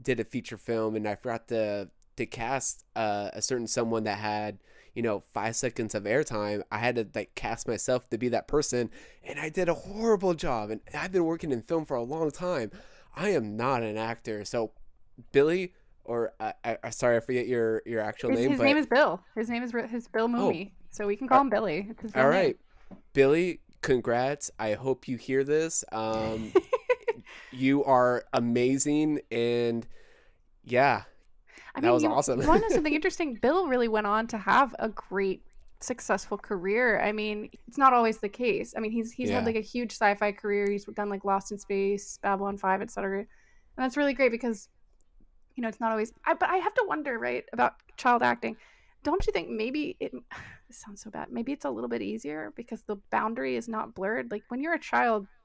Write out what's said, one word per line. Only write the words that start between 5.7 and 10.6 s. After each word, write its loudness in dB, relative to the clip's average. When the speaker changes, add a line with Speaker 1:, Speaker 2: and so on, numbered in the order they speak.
Speaker 1:
of -4
airtime, 0
I -2
had 0
to, 0
like, -8
cast -6
myself -2
to -2
be 0
that -2
person, 0
and -12
I -6
did -2
a 2
horrible 0
job. -4